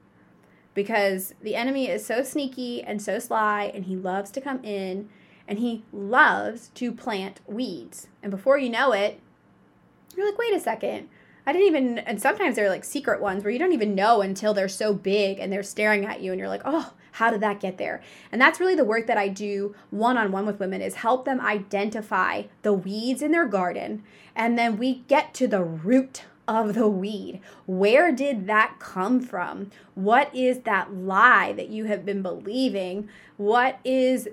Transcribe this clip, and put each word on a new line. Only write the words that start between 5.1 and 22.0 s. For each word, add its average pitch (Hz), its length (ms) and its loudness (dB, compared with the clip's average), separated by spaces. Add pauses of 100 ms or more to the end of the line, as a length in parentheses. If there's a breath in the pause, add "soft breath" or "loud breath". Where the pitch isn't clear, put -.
and 208 120 -6
he 233 320 -4
loves 214 840 2
to 247 160 -4
plant 196 560 -8
weeds. 202 600 -10 (140)
And 202 100 -8
before 262 260 4
you 254 120 0
know 240 240 2
it, 208 260 0 (960)
you're 381 100 -2
like, 403 120 -2
"Wait 466 160 0
a 339 60 2
second. - 500 -6 (360 soft breath)
I 285 80 2
didn't 381 140 6
even," 269 320 2
and 208 220 -6
sometimes 294 340 2
they're, 208 140 2
like, 165 140 -2
secret - 380 -2
ones 202 220 -2
where 208 80 -2
you 247 80 -2
don't 359 140 2
even 208 220 2
know 208 260 6
until 190 320 0
they're 190 140 0
so 208 260 0
big 196 460 0
and 190 120 -6
they're 196 120 -4
staring 208 420 0
at - 160 -8
you 185 100 -6
and 185 80 -6
you're 190 100 -6
like, 196 160 -6
"Oh, 285 280 -2 (200 soft breath)
how 226 180 2
did 208 100 -2
that 208 180 0
get 185 180 -6
there?" - 240 -6 (300 loud breath)
And 233 100 0
that's 302 180 6
really 370 160 2
the 285 100 4
work 226 220 0
that 226 100 2
I 202 100 2
do 202 480 -6 (140 loud breath)
one-on-one 208 560 0
with 202 140 -4
women, 190 220 -4
is 196 140 -6
help 247 300 0
them 262 160 -2
identify 208 1000 -2 (180)